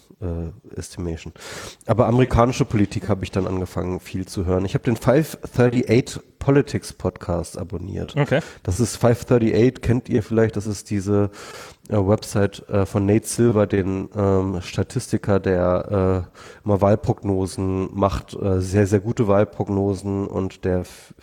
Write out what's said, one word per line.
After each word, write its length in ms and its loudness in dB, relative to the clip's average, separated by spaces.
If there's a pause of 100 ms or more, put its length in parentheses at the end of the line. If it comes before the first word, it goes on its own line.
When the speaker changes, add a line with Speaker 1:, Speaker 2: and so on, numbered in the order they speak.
(220)
Speaker 1:
äh, 560 -8
Estimation. 540 -8 (560)
Aber 200 4
amerikanische 580 4
Politik 420 0
habe 160 -2
ich 80 -8
dann 160 -2
angefangen, 540 -4
viel 260 -8
zu 180 -6
hören. 200 0
Ich 80 -6
habe 100 -2
den 140 0
Five 400 2 (180)
thirty-eight 640 2 (200)
Politics 520 0
Podcast 640 -6
abonniert. 600 -8
Speaker 2:
Okay. 240 0 (200)
Speaker 1:
Das 200 -2
ist 160 -2
Five 280 2
thirty-eight, 560 2
kennt 280 0
ihr 120 0
vielleicht, 360 0
das 100 -6
ist 220 -8
diese, 420 0 (560)
äh, 80 -2
Website, 720 0
äh, 180 0
von 200 -2
Nate 220 2
Silver, 380 4
den, 480 0
ähm, 480 0
Statistiker, 800 -2
der, 920 0
äh, 320 -18
immer 160 2
Wahlprognosen 1120 0
macht, 420 -2
äh, 240 0
sehr, 280 2
sehr 120 4
gute 300 0
Wahlprognosen 1000 0
und 380 -6
der 160 2
f-, 420 -14